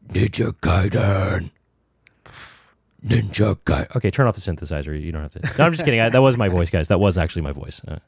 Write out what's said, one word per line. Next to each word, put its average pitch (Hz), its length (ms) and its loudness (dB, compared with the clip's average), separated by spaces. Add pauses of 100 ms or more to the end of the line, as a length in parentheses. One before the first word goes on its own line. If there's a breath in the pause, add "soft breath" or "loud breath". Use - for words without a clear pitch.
Ninja 98 520 -2
Gaiden. 95 880 0 (1600 loud breath)
Ninja 104 580 0
Gaiden. - 320 -2
Okay, 110 140 0
turn 131 160 0
off 110 80 2
the - 60 -8
synthesizer. 76 600 -6
You 78 120 -8
don't 78 100 -6
have 76 100 -10
to. - 260 -8
No, 147 80 4
I'm 170 60 4
just 160 120 -4
kidding. 127 160 2
I, 113 80 4
that 127 140 4
was 135 140 6
my 113 120 0
voice, 87 220 2
guys. 80 180 0
That 92 120 2
was 98 180 4
actually 82 240 -2
my 71 100 -6
voice. - 340 -12
Uh 78 200 -10